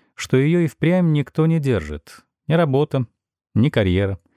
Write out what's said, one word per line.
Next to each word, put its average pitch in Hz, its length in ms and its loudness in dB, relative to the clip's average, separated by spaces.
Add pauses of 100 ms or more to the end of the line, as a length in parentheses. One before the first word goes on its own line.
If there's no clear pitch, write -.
(140)
что - 220 -2
её 156 240 2
и 165 80 0
впрямь 170 440 0
никто 151 340 -2
не 165 120 0
держит. 90 640 -6 (220)
Ни 151 80 -2
работа, 143 520 0 (480)
ни 120 140 2
карьера, 98 520 0 (160)